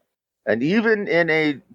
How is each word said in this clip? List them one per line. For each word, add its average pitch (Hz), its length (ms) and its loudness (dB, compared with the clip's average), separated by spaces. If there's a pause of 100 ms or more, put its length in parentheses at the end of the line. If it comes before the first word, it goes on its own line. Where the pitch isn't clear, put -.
(460)
And 110 160 0
even 208 460 0
in 165 240 2
a 151 280 0 (160)